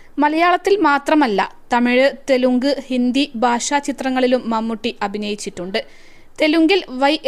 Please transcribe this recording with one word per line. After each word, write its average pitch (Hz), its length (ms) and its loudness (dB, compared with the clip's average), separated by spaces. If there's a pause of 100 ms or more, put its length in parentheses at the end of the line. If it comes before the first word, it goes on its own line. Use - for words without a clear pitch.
(240)
മലയാളത്തിൽ 349 500 2 (140)
മാത്രമല്ല, 277 600 2 (260)
തമിഴ്, 247 340 4 (220)
തെലുങ്ക്, 254 400 2 (180)
ഹിന്ദി 254 360 0 (200)
ഭാഷാ 240 440 0
ചിത്രങ്ങളിലും 254 540 0 (120)
മമ്മൂട്ടി 226 380 -4 (160)
അഭിനയിച്ചിട്ടുണ്ട്. 202 720 -8 (600)
തെലുങ്കിൽ 320 400 2 (220)
വൈ 294 100 2 (140)